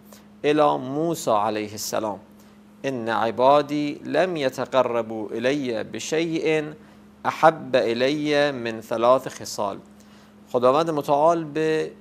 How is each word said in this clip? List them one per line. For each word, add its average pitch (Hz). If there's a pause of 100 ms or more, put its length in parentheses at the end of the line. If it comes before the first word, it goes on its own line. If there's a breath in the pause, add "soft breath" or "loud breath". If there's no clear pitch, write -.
(440 loud breath)
الى 147
موسی 143
علیه 107
السلام، 107 (640 loud breath)
"ان 123
عبادی 135
لم 160
یتقربوا 120
الی 123
بشیء 156 (640 loud breath)
احب 147
الی 143
من 117
ثلاث 120
خصال." 101 (760 loud breath)
خداوند 131
متعال 156
به 156